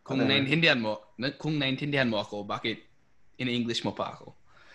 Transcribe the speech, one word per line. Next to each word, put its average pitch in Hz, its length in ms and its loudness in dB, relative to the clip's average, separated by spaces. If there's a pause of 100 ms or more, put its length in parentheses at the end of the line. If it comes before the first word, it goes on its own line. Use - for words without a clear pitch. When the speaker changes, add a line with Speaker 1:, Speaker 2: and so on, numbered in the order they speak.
Speaker 1:
kung 135 180 -4
Speaker 2:
whatever. 135 140 4
Speaker 1:
naintindihan 139 480 4
mo, 107 240 -4 (100)
na, 131 160 -4
kung 151 240 -4
naintindihan 139 540 0
mo 107 80 0
ako, 101 260 -4
bakit 107 380 -4 (560)
ini-English 120 480 -2
mo 101 80 0
pa - 240 -6
ako? - 160 -18 (420)